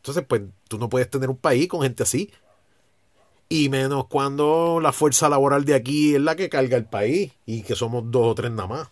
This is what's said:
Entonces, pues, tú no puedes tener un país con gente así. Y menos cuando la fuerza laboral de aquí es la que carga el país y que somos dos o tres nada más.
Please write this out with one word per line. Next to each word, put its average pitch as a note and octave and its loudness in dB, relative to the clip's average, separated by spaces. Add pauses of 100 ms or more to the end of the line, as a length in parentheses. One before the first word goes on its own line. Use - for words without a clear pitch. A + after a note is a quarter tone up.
Entonces, D3 -6
pues, A2+ -2 (260)
tú A2 -10
no A2+ -6
puedes B2+ 0
tener C3 -4
un B2+ -4
país C3 0
con E3 -2
gente B2 -2
así. F3+ -2 (1200)
Y D3+ 2
menos C3+ -2
cuando D3+ 2
la C#3+ 4
fuerza D3+ 2
laboral C#3 4
de C#3+ 2
aquí D3 2
es C#3 4
la D#3+ 0
que F3+ -4
carga C3 0
el A#2 0
país C3 -2 (140)
y A2+ -8
que A#2 -4
somos A#2+ -4
dos A#2 4
o A2 2
tres A#2+ -6
nada G#2 -6
más. C#3+ -10